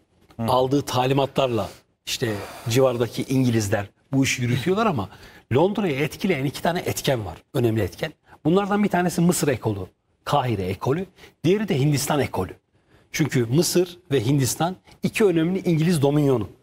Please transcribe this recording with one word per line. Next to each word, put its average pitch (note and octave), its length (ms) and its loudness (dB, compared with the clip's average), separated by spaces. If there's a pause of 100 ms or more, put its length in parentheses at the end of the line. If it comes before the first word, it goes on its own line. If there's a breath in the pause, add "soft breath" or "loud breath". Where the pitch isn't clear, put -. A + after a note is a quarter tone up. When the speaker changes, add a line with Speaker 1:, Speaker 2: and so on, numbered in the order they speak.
(380)
Speaker 1:
Hı. A#2 60 -4
Speaker 2:
aldığı C3 380 2
talimatlarla C3 880 0 (360)
işte A2+ 280 -4 (360)
civardaki B2 540 2
İngilizler A2+ 600 0 (260)
bu C3+ 120 2
işi - 180 -2
yürütüyorlar F3+ 440 0
ama C3 240 -2 (440 loud breath)
Londra'yı F#3 420 2
etkileyen D3 500 -2
iki - 160 -6
tane C3+ 180 0
etken A#2+ 460 -2
var, E2 120 -12 (160)
önemli A2+ 280 2
etken. G2+ 320 -6 (320 loud breath)
Bunlardan G3+ 380 2
bir G3+ 60 2
tanesi F3 320 0
Mısır E3+ 260 2
ekolü, A2 320 -2 (440)
Kahire B2 400 0
ekolü, B2+ 420 -4 (380 loud breath)
diğeri G3+ 240 2
de D#3+ 120 0
Hindistan C#3+ 400 0
ekolü. G2+ 340 -4 (580 soft breath)
Çünkü C3 340 0
Mısır E3+ 520 0 (140)
ve B2+ 140 0
Hindistan C#3+ 500 0 (280 soft breath)
iki G#3+ 220 2
önemli F3 340 2
İngiliz D#3+ 420 2
dominyonu. C#3 480 2 (140)